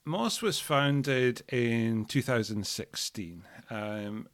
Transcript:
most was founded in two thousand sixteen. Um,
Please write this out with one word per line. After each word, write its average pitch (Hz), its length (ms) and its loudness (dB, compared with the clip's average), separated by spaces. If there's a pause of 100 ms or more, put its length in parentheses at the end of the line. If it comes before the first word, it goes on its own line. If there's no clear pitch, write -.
most 202 380 -2
was 202 160 2
founded 139 880 2
in 113 580 2
two 135 160 0
thousand 107 440 0
sixteen. - 800 -8 (260)
Um, 107 640 -6